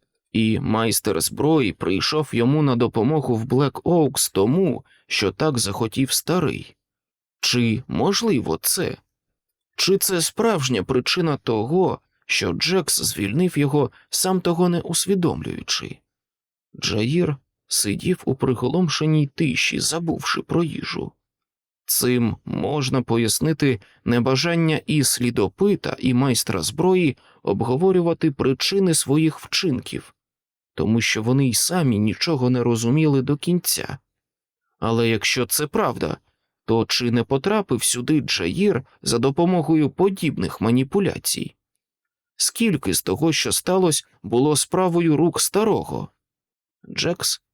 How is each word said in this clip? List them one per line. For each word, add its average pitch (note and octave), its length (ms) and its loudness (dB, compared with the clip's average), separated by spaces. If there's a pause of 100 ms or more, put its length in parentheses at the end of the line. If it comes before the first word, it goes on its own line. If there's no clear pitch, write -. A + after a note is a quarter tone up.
(320)
І A2 280 2
майстер G#2+ 600 0
зброї C#3 520 0
прийшов F#2+ 580 -2
йому C3 300 2
на C3+ 140 2
допомогу A#2+ 600 0
в A2 100 -4
Блек C3 420 0
Оукс E3 420 0
тому, B2+ 560 0 (240)
що F#2+ 220 -2
так C#3+ 280 -2
захотів A2+ 520 -2
старий. - 640 -4 (640)
Чи A#2+ 460 0
можливо D#3 760 0
це? - 360 -4 (800)
Чи F#3+ 220 2
це F#3 240 0
справжня C#3+ 640 0
причина C#3+ 540 0
того, B2+ 640 0 (260)
що F#2+ 280 -2
Джекс - 480 -2
звільнив A#2+ 560 -2
його, C#3+ 340 2 (180)
сам F#3 320 0
того F3+ 280 2
не F3 120 0
усвідомлюючи? - 1160 -4 (840)
Джаїр C#3+ 580 0 (300)
сидів - 580 -2
у C3+ 100 0
приголомшеній D3+ 920 0
тиші, - 520 -2
забувши - 640 -4
про E3+ 220 0
їжу. - 480 -6 (760)
Цим A#2+ 600 0
можна C3 560 -2
пояснити A#2+ 760 0 (260)
небажання D3+ 800 2
і D3 180 2
слідопита, A#2+ 960 0
і B2+ 140 0
майстра B2 480 0
зброї E3+ 560 0 (260)
обговорювати D#3+ 880 0
причини E3 600 0
своїх D3+ 460 2
вчинків, - 760 -6 (600)
тому A2 280 0
що A2 220 -2
вони B2+ 260 2
й A2 40 -2
самі C#3 460 0
нічого B2 500 0
не B2 140 0
розуміли C3 580 2
до C#3+ 160 -2
кінця. - 600 -2 (840)
Але A#2 300 2
якщо A2+ 360 0
це D3 220 -4
правда, C3+ 500 -2 (480)
то A2+ 200 2
чи A#2+ 260 -2
не A#2+ 120 2
потрапив C#3 600 0
сюди B2 380 0
Джаїр D3+ 640 0 (160)
за A#2 180 0
допомогою D#3 680 2
подібних F3 720 -2
маніпуляцій? C3 960 0 (800)
Скільки E3+ 580 0
з - 80 0
того, D3 320 0
що - 180 -2
сталося, F#3 540 0 (180)
було B2+ 320 2
справою E3+ 600 2
рук D#3+ 240 2
старого? F#3 680 -2 (800)
Джекс - 520 -4 (120)